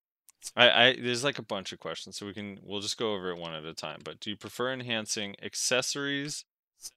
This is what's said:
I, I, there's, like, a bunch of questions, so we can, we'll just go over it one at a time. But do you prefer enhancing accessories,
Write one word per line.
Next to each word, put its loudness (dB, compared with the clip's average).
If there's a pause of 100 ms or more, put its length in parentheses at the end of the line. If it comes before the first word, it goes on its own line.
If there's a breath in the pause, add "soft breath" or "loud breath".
(560)
I, 10
I, 8
there's, 0
like, 0
a -6
bunch -6
of -14
questions, -8
so -8
we -8
can, -10
we'll -6
just -4
go 0
over -2
it -4
one -6
at -8
a -8
time. -8
But -10
do -8
you -4
prefer -4
enhancing -4
accessories, -2 (520 loud breath)